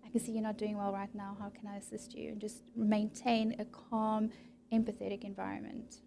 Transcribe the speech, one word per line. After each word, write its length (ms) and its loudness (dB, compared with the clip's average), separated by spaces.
I 40 -16
can 100 0
see 120 -4
you're 100 0
not 160 0
doing 200 -2
well 140 0
right 220 -4
now, 260 -8
how 100 -6
can 180 -12
I 100 -8
assist 380 -10
you? 160 -6
And 100 -6
just 220 -6
maintain 840 4
a 60 -2
calm, 640 2
empathetic 520 2
environment. 840 -6